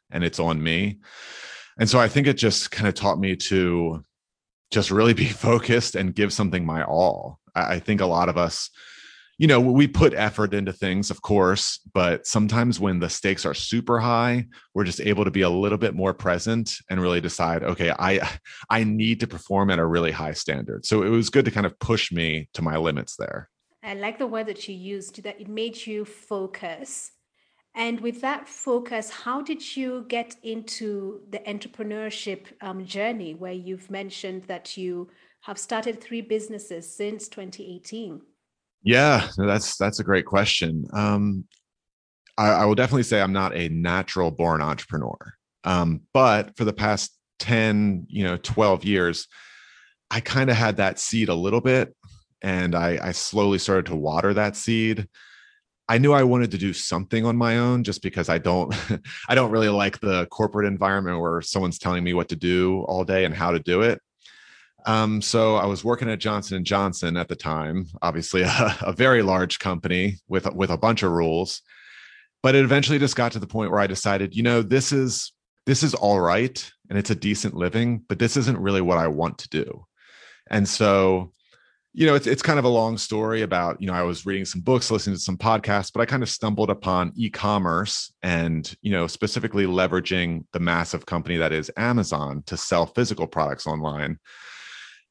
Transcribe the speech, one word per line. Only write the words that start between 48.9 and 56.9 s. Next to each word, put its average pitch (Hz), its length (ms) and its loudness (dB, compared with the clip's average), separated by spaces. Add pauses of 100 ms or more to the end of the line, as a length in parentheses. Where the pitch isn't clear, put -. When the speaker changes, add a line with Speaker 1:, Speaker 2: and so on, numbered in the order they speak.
Speaker 1:
I 117 120 -2
kinda 131 320 2
had 110 240 2
that 95 220 0
seed 110 280 -2
a 87 80 2
little 98 240 0
bit, 127 340 2 (480)
and 90 340 -2
I, 85 260 0
I 87 100 -6
slowly 101 460 0
started 92 300 0
to 87 80 -6
water 78 400 0
that 104 200 0
seed. 110 520 -2 (800)
I 117 80 6
knew 143 160 6
I 139 100 8
wanted 123 280 4
to 98 60 -2
do 95 140 0
something 98 540 -2